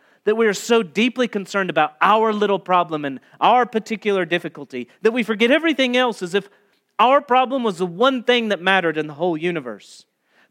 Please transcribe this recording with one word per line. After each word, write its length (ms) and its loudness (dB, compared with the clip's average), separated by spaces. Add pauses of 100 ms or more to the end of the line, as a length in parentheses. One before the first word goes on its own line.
(280)
that 80 2
we 100 2
are 80 2
so 300 0
deeply 420 -2
concerned 440 -4
about 320 0
our 320 4
little 260 0
problem 460 0
and 160 -8 (180)
our 260 4
particular 600 -4
difficulty 640 -8 (120)
that 120 2
we 100 -2
forget 280 0
everything 440 0
else 260 0
as 140 -4
if 140 -4 (500)
our 220 4
problem 420 0
was 140 -4
the 80 -4
one 380 0
thing 260 2
that 120 -4
mattered 360 0
in 100 -4
the 60 -14
whole 240 -2
universe. 680 -8 (460)